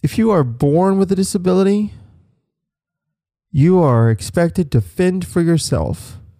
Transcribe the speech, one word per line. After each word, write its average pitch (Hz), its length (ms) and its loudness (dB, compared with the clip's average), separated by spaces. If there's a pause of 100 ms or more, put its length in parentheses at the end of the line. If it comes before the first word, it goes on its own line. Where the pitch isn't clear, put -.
if - 140 -2
you 226 120 2
are 175 140 2
born 151 540 0
with 190 160 0
a - 20 0
disability, 196 760 0 (1600)
you 170 300 4
are 117 280 4
expected 170 640 -2
to 117 80 2
fend 185 440 -2
for - 140 -4
yourself. 156 800 -2 (200)